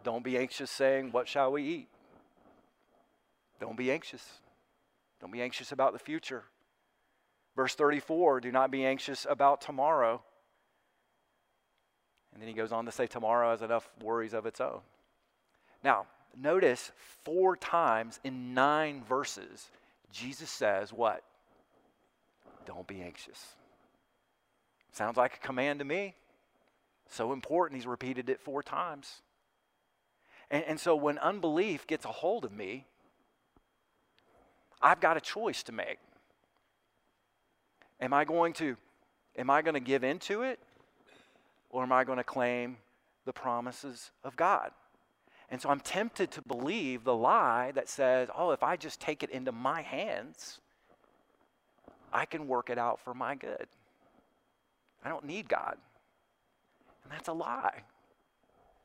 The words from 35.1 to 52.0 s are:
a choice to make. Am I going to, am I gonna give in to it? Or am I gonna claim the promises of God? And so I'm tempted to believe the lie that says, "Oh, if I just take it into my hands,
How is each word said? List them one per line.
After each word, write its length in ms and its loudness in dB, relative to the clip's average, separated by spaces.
a 40 -4
choice 420 -4
to 80 -14
make. 280 -6
Am 140 -2
I 120 4
going 280 2
to, 240 -4
am 120 -2
I 120 6
gonna 180 2
give 240 2
in 160 0
to 240 -4
it? 160 -4
Or 140 -4
am 80 0
I 120 8
gonna 200 -2
claim 540 -2
the 80 -6
promises 800 -8
of 120 -10
God? 360 2
And 120 -8
so 80 -2
I'm 100 2
tempted 520 -2
to 100 -12
believe 640 -4
the 100 4
lie 600 4
that 120 -2
says, 480 4
"Oh, 160 2
if 120 0
I 120 4
just 240 -8
take 240 -4
it 60 -4
into 240 -4
my 280 -2
hands, 800 -8